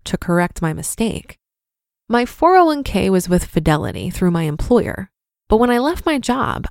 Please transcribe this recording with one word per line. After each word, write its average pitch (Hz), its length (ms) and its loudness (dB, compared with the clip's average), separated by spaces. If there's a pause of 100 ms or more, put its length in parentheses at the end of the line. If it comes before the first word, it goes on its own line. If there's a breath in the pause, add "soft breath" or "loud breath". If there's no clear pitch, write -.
to - 120 -6
correct 175 460 -2
my 160 100 -2
mistake. - 640 -6 (720)
My 240 160 0
four 349 320 4
oh 359 80 8
one 302 180 0
k 190 280 0
was 185 180 2
with 175 160 2
Fidelity 151 640 -2
through 180 220 0
my 170 140 -2
employer, 185 640 0 (400)
but 220 80 4
when 247 120 2
I 240 80 2
left 302 280 -2
my 302 120 0
job, - 520 -4